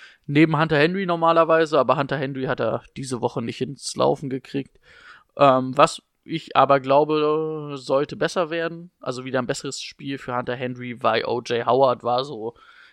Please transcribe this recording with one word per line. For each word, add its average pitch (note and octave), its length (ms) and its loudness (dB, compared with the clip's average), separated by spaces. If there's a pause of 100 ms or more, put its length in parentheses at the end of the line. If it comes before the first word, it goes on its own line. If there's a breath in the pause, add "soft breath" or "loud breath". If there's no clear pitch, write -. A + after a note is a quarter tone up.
(260 loud breath)
Neben D#3 300 4
Hunter D#3 220 0
Henry F3+ 280 2
normalerweise, E3 720 4
aber B2 160 4
Hunter C#3 220 -2
Henry C3+ 260 -6
hat B2+ 160 -4
er A#2+ 240 -2 (120)
diese B2+ 260 -6
Woche B2 200 -2
nicht A#2 180 -8
ins - 360 -8
Laufen C#3 340 0
gekriegt. C3+ 480 -8 (580 loud breath)
Ähm, C3 400 4
was - 260 2 (200)
ich - 320 -8
aber C3+ 260 6
glaube, D3+ 960 0
sollte C#3 380 0
besser E3 360 -2
werden, E3+ 400 -6 (100)
also B2+ 240 -8
wieder C3 160 -4
ein A#2+ 60 -2
besseres C3 340 -6
Spiel C#3 380 -10
für B2 180 -8
Hunter B2 180 -4
Henry, B2 480 -8
weil A2+ 220 2
O A#2+ 160 -2
J A#2+ 260 -2
Howard B2 380 4
war B2 200 0
so A#2 300 -10 (380 loud breath)